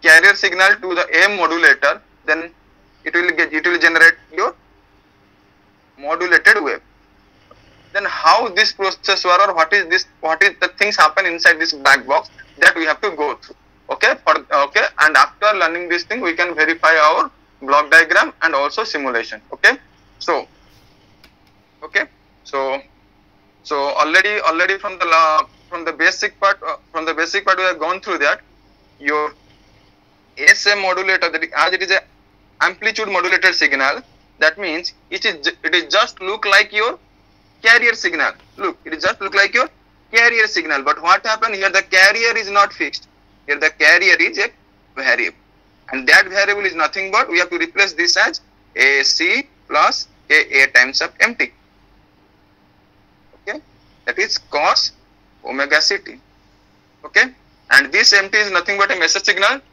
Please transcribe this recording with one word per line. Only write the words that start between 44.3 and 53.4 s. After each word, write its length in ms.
a 120
variable, 420
and 160
that 200
variable 360
is 120
nothing 360
but 160
we 120
have 100
to 80
replace 360
this 220
as 240
A 280
C 440
plus 400
K 320
A 60
times 340
of 180
M 160
T. 160